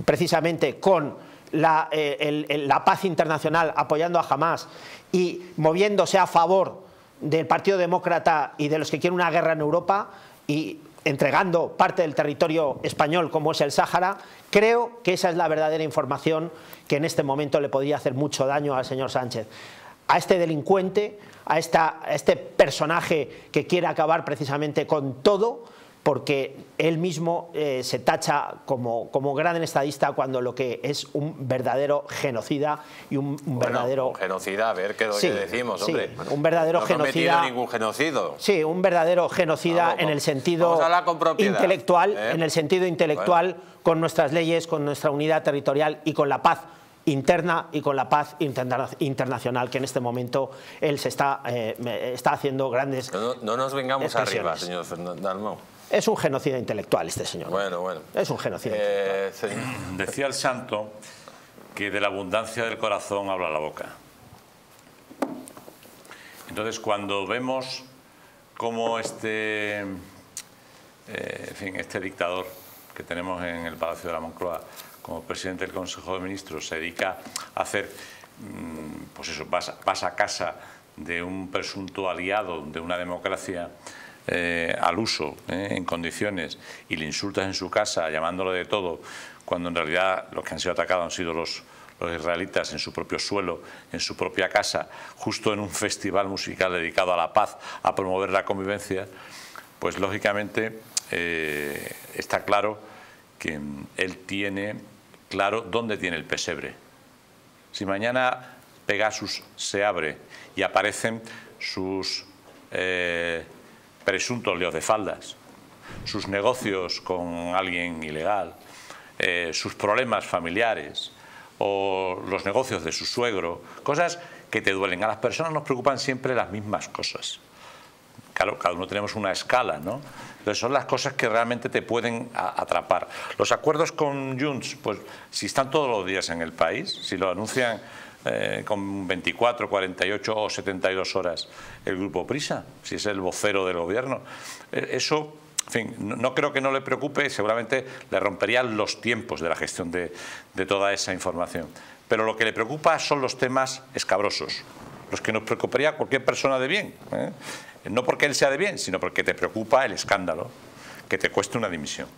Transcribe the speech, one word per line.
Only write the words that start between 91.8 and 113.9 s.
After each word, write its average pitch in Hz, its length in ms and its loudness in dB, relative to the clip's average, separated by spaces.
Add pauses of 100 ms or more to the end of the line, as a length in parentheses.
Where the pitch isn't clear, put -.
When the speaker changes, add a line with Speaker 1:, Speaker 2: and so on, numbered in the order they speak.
Speaker 3:
los 87 160 -4
israelitas 85 560 -2
en 76 80 -6
su - 120 -8
propio 80 280 -4
suelo, 90 400 -4 (320)
en 82 80 -8
su - 160 -6
propia 92 320 0
casa, 92 400 2 (280)
justo - 360 -2
en 104 80 -2
un 101 100 -6
festival 95 560 0
musical 92 460 -2
dedicado 90 420 0
a - 20 2
la 82 160 0
paz, 104 240 -4 (280)
a 92 100 2
promover 95 360 0
la 95 140 2
convivencia, 98 640 -4 (720)
pues 87 220 -2
lógicamente, 104 800 -2 (320)
eh, 80 840 -4 (200)
está - 300 -2
claro 101 360 2 (580)
que, 76 220 -6
mm, 73 260 -10 (120)
él 92 180 -4 (100)
tiene 101 480 -4 (540)
claro 98 320 0
dónde 110 380 -2
tiene 85 180 -2
el 76 80 -6
pesebre. 71 500 -4 (960)
Si - 120 -6
mañana 123 720 0 (320)
Pegasus 104 560 0 (140)
se - 280 -2
abre 82 320 0 (400)
y 95 60 2
aparecen 95 580 0 (380)
sus, - 640 -6 (460)
eh, 87 720 -2 (600)